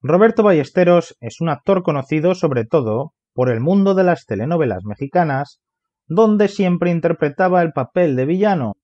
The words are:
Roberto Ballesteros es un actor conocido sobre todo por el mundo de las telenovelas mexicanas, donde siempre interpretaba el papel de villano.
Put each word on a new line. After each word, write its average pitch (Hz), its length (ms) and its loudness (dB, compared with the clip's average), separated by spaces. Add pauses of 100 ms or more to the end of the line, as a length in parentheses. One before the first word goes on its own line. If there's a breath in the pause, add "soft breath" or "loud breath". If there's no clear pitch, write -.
Roberto 208 400 2
Ballesteros 175 760 2
es 117 200 -14
un 165 80 -4
actor 180 340 -2
conocido 156 520 -2
sobre 131 320 -2
todo 127 480 -2 (180)
por 127 160 0
el 117 120 -2
mundo 196 340 2
de 185 100 2
las 175 220 -2
telenovelas 113 580 -4
mexicanas, 139 760 -4 (460)
donde 208 420 2
siempre 180 420 0
interpretaba 170 720 0
el 160 100 -2
papel 143 440 -2
de 131 100 -2
villano. 175 580 -2